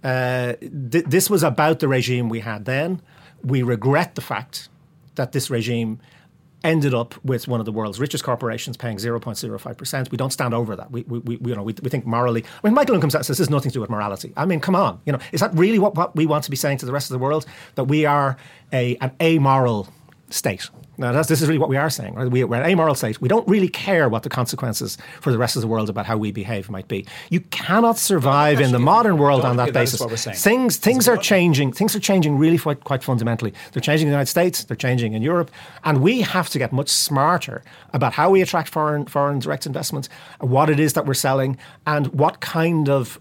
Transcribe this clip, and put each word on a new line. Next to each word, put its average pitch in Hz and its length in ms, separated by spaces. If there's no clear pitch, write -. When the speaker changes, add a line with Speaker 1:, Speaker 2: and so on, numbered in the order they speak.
Speaker 1:
Uh, 127 520
th-, 170 160
this 175 240
was 180 140
about 151 340
the 160 80
regime 127 420
we 113 120
had 107 240
then. 151 360
We 127 180
regret 123 540
the 147 40
fact - 480
that 127 160
this 131 180
regime 117 520
ended 151 300
up 120 200
with 127 240
one 123 120
of 104 60
the 110 60
world's 104 260
richest 143 240
corporations 117 540
paying 110 220
zero 117 220
point 113 160
zero 110 220
five - 180
percent. 131 340
We 123 60
don't 131 160
stand 123 220
over 113 200
that. 95 160
We, 123 120
we, 120 180
we, 117 200
you 123 140
know, 104 80
we, 107 200
we 127 80
think 123 140
morally." 117 400
I - 220
mean, 214 80
Michael 269 200
Noonan 180 80
comes 143 120
out 156 40
and 139 80
says, 139 120
"This 175 80
has 135 40
nothing 143 200
to - 40
do 131 60
with 104 100
morality." 104 460
I 196 80
mean, 185 140
come 185 160
on. 156 320
You 147 60
know, 139 80
is 151 100
that 190 140
really 196 240
what, 196 160
what 170 220
we 160 100
want 151 180
to - 60
be 139 60
saying 139 220
to - 80
the 123 60
rest 143 160
of 131 60
the 127 80
world? 147 240
That 135 80
we 151 200
are 143 320
a, 123 240
an 131 240
amoral 135 680
state. - 360
Now, 123 140
that's, 151 160
this 156 120
is 156 80
really 156 100
what 147 120
we 131 80
are 151 100
saying, 98 260
right? 123 160
We, 127 140
we're 117 160
an 147 80
amoral 160 260
state. 110 260
We - 80
don't 220 200
really 190 200
care 165 400
what 110 160
the - 40
consequences 120 680
for 139 120
the 113 60
rest 123 180
of 120 60
the 113 60
world 110 200
about 101 160
how 110 140
we 107 140
behave 98 360
might 95 180
be. 98 200
You 175 100
cannot 226 580
survive 147 580
Speaker 2:
Actually, 143 100
Speaker 1:
in 123 60
the 123 60
Speaker 2:
if 120 40
Speaker 1:
modern 196 340
Speaker 2:
you 143 60
Speaker 1:
world 139 200
Speaker 2:
don't 127 100
Speaker 1:
on 120 40
that 123 100
Speaker 2:
feel 139 60
that 127 120
is 120 60
Speaker 1:
basis. 120 100
Speaker 2:
what 120 100
we're 113 60
saying. 104 200
Speaker 1:
Things, 233 400
Speaker 2:
That's - 80
Speaker 1:
things 240 240
Speaker 2:
what 233 100
Speaker 1:
are - 40
changing. 160 500
Things 214 240
are 202 40
changing 160 360
really 160 220
quite, 147 260
quite 135 180
fundamentally. 117 520
They're 135 80
changing 156 280
in - 20
the 143 60
United 139 140
States. 175 340
They're - 120
changing 120 380
in 110 80
Europe. 165 280
And 147 180
we 233 180
have 185 300
to - 80
get 127 140
much 135 180
smarter 143 720
about 131 180
how 165 180
we 196 120
attract 165 260
foreign, 151 380
foreign 143 320
direct 143 280
investment, 139 420
what 135 280
it 147 100
is 151 140
that - 140
we're 135 80
selling, 135 420
and 147 220
what 151 320
kind 165 480
of 139 320